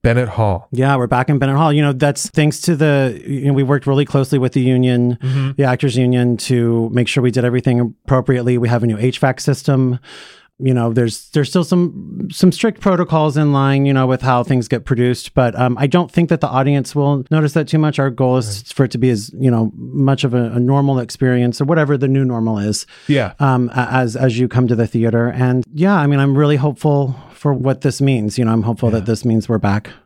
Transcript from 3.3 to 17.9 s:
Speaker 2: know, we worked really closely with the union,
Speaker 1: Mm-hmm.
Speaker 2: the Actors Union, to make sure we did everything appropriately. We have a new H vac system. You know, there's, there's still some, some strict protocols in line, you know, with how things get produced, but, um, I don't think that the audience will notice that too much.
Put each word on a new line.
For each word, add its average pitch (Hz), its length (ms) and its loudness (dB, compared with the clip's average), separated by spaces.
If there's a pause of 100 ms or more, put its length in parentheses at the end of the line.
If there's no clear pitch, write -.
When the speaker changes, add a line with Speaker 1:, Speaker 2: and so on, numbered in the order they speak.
Speaker 2:
know, 139 60 2
we 135 120 2
worked 135 240 0
really 139 160 2
closely 139 340 0
with 127 140 0
the 135 100 0
union, 123 580 2
Speaker 1:
Mm-hmm. 131 360 -2
Speaker 2:
the 143 80 0
Actors 127 320 0
Union, 123 400 2
to 117 560 0
make 120 160 0
sure - 120 0
we 123 120 2
did 120 120 0
everything 123 360 0 (240)
appropriately. 127 540 0
We 117 100 0
have 117 160 0
a - 20 0
new 110 120 0
H 127 200 -2
vac 131 220 0
system. 131 580 0 (600)
You 131 140 0
know, 117 180 0
there's, 117 380 -2
there's 143 180 0
still 180 140 0
some, - 720 -4
some - 180 4
strict 220 300 -2
protocols 160 560 0
in 147 160 2
line, 139 340 2
you 139 60 2
know, 131 160 2
with 127 140 -2
how 127 200 2
things 123 240 -2
get 117 180 -4
produced, 123 480 -2
but, 120 240 0
um, 123 220 0
I 143 80 0
don't 170 240 0
think 170 200 0
that 165 100 0
the 147 80 -2
audience 135 480 0
will 143 340 0
notice 156 220 2
that 156 160 -2
too 160 100 0
much. 151 220 0